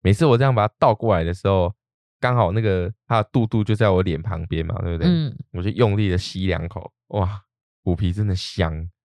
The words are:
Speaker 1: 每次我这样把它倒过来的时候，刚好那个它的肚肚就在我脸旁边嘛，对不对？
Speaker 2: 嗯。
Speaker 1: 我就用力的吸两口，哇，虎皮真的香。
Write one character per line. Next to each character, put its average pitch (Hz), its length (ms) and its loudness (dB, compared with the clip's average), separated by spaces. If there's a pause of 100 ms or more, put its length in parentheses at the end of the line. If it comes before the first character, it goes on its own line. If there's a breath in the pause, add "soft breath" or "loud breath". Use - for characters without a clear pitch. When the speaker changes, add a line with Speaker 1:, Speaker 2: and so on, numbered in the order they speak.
Speaker 1:
每 95 120 2
次 104 120 2
我 127 140 6
这 135 60 2
样 135 100 2
把 107 140 2
它 - 100 -8
倒 127 160 4
过 110 180 0
来 82 120 2
的 87 100 -2
时 98 140 -2
候， 95 260 2 (460)
刚 123 160 0
好 95 160 2
那 110 80 0
个 95 320 0 (120)
它 117 160 0
的 104 120 -2
肚 120 160 2
肚 107 160 0
就 113 100 0
在 107 140 2
我 92 120 4
脸 87 220 -2
旁 85 240 -6
边 80 180 -4
嘛， 82 160 -6
对 87 160 -4
不 82 60 -4
对？ 175 80 4
Speaker 2:
嗯。 160 260 -2 (180)
Speaker 1:
我 90 80 -6
就 104 80 -2
用 104 260 2
力 104 120 2
的 90 80 2
吸 92 300 -4
两 82 220 -2
口， - 240 -14 (160)
哇， 101 340 -4 (400)
虎 87 140 0
皮 90 160 0
真 104 160 -2
的 92 80 -2
香。 82 520 -6 (160)